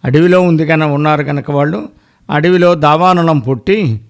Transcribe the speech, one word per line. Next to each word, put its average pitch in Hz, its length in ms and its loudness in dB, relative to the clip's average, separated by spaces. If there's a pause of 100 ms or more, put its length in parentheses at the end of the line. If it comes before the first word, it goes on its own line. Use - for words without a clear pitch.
అడవిలో 175 360 2
ఉంది 165 240 0
కన-, 156 180 0
ఉన్నారు 151 400 -2
కనుక 143 280 -6
వాళ్ళు 151 380 -4 (400)
అడవిలో 175 460 2
దావానలం 160 640 2
పుట్టి 127 720 -4